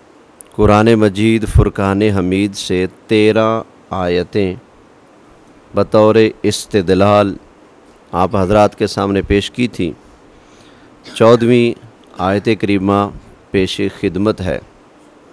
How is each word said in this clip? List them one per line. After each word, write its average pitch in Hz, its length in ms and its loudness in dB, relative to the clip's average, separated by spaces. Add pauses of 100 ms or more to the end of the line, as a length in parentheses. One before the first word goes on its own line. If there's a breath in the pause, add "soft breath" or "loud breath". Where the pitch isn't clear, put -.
(580)
कुरान 107 400 4
मजीद 107 500 0
फुरकान 101 640 0
हमीद 98 440 -2
से 92 300 -4 (240)
तेरह 110 540 0 (320)
आयतें 90 640 -4 (1160)
बतौर 107 440 2 (280)
इस्तदलाल 101 920 0 (760)
आप 90 220 -2
हजरात 101 400 2
के 104 120 -2
सामने 98 360 -2
पेश 101 280 -2
की 120 180 -4
थी। 80 240 -6 (1120 loud breath)
चौदहवीं 117 680 2 (480)
आयत 98 260 -2 (140)
करीमा 101 440 0 (480)
पेश 95 240 -2 (160)
खिदमत 101 480 -4
है। 85 180 -6 (720)